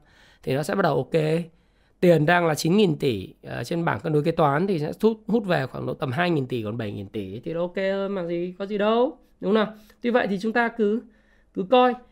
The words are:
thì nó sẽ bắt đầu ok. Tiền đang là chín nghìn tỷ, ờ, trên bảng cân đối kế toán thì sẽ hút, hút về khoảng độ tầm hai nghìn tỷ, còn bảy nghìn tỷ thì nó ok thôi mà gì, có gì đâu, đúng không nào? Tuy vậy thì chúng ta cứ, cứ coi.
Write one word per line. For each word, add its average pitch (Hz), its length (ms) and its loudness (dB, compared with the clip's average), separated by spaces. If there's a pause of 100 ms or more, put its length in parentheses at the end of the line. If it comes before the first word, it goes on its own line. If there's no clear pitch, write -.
(440)
thì 135 120 -2
nó 139 80 -2
sẽ 196 120 -4
bắt 196 80 0
đầu 151 140 2
ok. 147 260 0 (800)
Tiền 165 260 6
đang 175 200 4
là 160 80 2
chín 165 220 2
nghìn 175 220 4
tỷ, 117 440 -4
ờ, 131 220 -8
trên 170 200 -4
bảng 135 160 -2
cân 160 120 -4
đối 147 100 2
kế 160 80 0
toán 151 360 2
thì 196 120 -2
sẽ 151 140 -4 (100)
hút, 220 240 2
hút 220 200 0
về 151 200 0
khoảng 131 200 -8
độ 127 80 -4
tầm 139 180 -4
hai 175 180 0
nghìn 143 160 0
tỷ, 123 160 -6
còn 107 160 -6
bảy 107 140 -6
nghìn 104 140 -8
tỷ 98 340 -8
thì 165 120 -10
nó 165 80 -6
ok 175 140 -6
thôi 196 340 -2
mà 196 160 -4
gì, 175 340 -4
có 196 80 -6
gì 208 120 -6
đâu, 226 400 2 (220)
đúng 185 140 0
không - 0 -
nào? 214 200 0 (260)
Tuy 240 100 -2
vậy 240 160 2
thì 190 140 -2
chúng 220 120 -2
ta 233 160 0
cứ, 226 320 0 (540)
cứ 185 160 -4
coi. 254 240 6 (180)